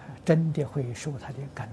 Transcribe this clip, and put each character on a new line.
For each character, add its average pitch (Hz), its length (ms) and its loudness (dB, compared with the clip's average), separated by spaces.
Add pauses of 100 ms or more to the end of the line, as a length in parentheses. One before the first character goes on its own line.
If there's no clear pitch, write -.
(240)
真 160 300 6
的 151 100 2
会 123 300 -2
受 151 240 -4
他 - 100 -10
的 135 60 -8 (200)
感 110 180 -8